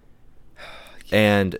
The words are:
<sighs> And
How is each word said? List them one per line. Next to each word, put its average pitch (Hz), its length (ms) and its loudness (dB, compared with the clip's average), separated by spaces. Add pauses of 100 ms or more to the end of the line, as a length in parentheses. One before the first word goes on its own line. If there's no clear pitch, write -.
(560)
<sighs> - 80 -20 (460)
And 101 500 2